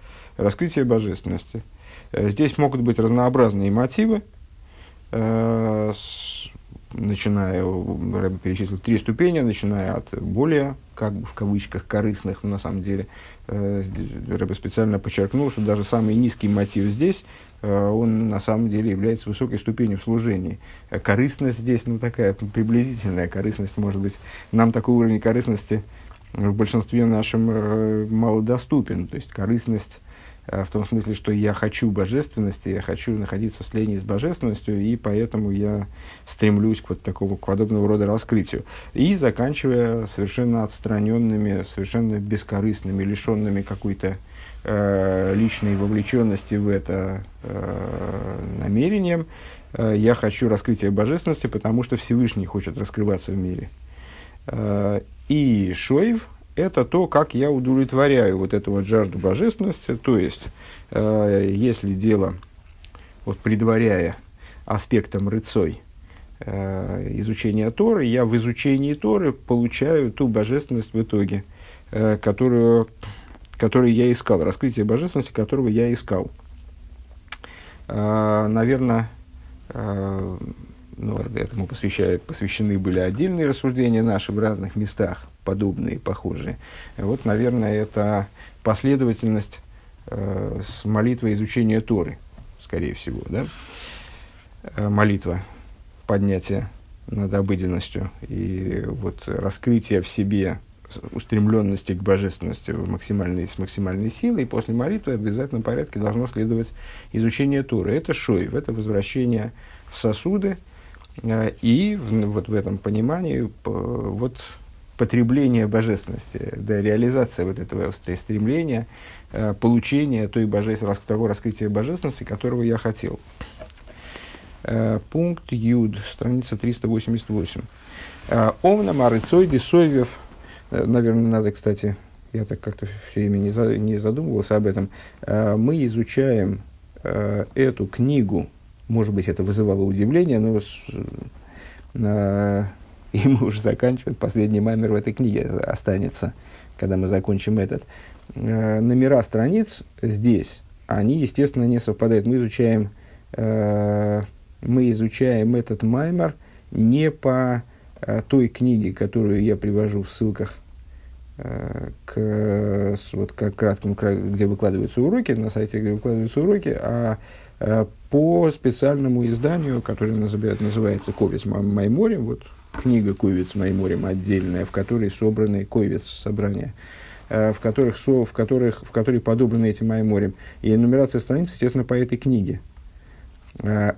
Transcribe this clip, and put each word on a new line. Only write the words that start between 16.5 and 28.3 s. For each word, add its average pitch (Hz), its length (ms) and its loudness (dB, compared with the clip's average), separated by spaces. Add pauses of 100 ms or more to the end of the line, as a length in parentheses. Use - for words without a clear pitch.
здесь, 135 400 0 (360)
э, 101 280 0
он 110 400 2
на 104 100 -2
самом 113 300 0
деле 107 220 0
является 107 360 0
высокой 113 300 -4
ступенью 107 400 -2
в 92 60 -10
служении. 110 560 -2 (320)
Э, - 80 -4
корыстность 123 600 0
здесь, 120 280 0
ну, 117 120 -2
такая 113 340 0
приблизительная 107 920 0
корыстность, 98 480 -4
может 101 240 -2
быть, 98 180 -4 (360)
нам 113 180 6
такой 120 240 2
уровень 113 240 4
корыстности 113 640 0 (480)
в 101 220 0
большинстве 113 520 2
нашем, 113 440 2
э, 107 600 0
малодоступен. 110 1000 0